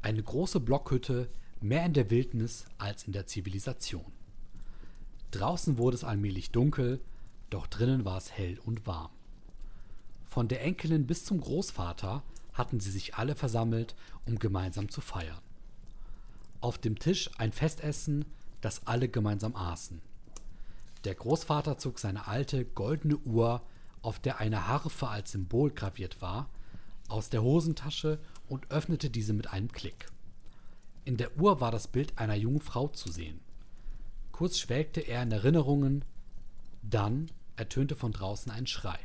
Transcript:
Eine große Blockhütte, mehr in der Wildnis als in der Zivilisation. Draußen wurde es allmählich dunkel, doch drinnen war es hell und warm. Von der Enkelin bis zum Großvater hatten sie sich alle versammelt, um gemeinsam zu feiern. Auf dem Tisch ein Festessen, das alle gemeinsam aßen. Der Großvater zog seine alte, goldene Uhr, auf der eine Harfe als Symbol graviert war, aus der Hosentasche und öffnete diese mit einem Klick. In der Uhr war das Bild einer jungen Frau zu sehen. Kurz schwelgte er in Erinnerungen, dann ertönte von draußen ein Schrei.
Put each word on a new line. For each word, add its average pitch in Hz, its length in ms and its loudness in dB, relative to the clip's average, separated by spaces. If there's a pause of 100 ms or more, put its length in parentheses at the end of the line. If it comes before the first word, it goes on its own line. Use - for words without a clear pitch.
Eine 107 160 4
große 151 380 2
Blockhütte, 127 720 2 (300)
mehr 127 220 4
in 175 100 4
der 117 180 6
Wildnis 120 540 2 (120)
als 101 280 -4
in 104 60 -4
der 98 140 -2
Zivilisation. 95 880 -4 (1200)
Draußen 143 480 2
wurde 123 160 6
es - 80 -4
allmählich 101 480 0
dunkel, 127 500 4 (480)
doch 90 160 -4
drinnen 123 400 4
war 92 120 0
es - 140 -6
hell 90 280 -4
und 113 260 -4
warm. 80 240 -4 (1160)
Von 117 200 2
der 120 160 0
Enkelin 160 440 2
bis 165 180 0
zum 180 160 2
Großvater 104 800 -2 (320)
hatten 123 260 2
sie 98 120 0
sich 98 240 -2
alle 131 200 0
versammelt, 113 600 2 (320)
um 113 100 2
gemeinsam 95 520 0
zu - 120 -4
feiern. 80 400 -4 (1200)
Auf 120 160 0
dem 110 220 2
Tisch - 400 2
ein 107 120 2
Festessen, 147 720 0 (360)
das - 240 -2
alle 120 240 2
gemeinsam 104 460 2
aßen. 85 480 -4 (1000)
Der 95 120 -2
Großvater 147 640 2
zog - 180 -2
seine 104 300 -2
alte, 131 360 0
goldene 147 540 2
Uhr, 117 460 4 (400)
auf 110 160 -2
der - 200 0
eine 107 280 2
Harfe 139 400 0
als 104 240 -4
Symbol 110 400 4
graviert - 500 -4
war, 110 260 -2 (600)
aus 110 220 -2
der 110 140 4
Hosentasche 156 760 4 (280)
und 135 240 -6
öffnete 151 400 2
diese 110 220 2
mit 107 200 0
einem 98 180 0
Klick. - 360 -8 (960)
In 123 140 0
der 120 200 -2
Uhr 185 240 8
war 117 80 4
das 113 180 2
Bild - 300 2
einer 107 160 2
jungen 117 280 4
Frau 131 260 0
zu - 240 -2
sehen. 80 280 -4 (920)
Kurz 180 260 2
schwelgte 151 440 2
er 120 200 0
in 117 100 2
Erinnerungen, 139 720 6 (800)
dann 113 480 2 (280)
ertönte 135 380 0
von 113 160 -2
draußen 104 400 -4
ein 120 140 -4
Schrei. - 400 -2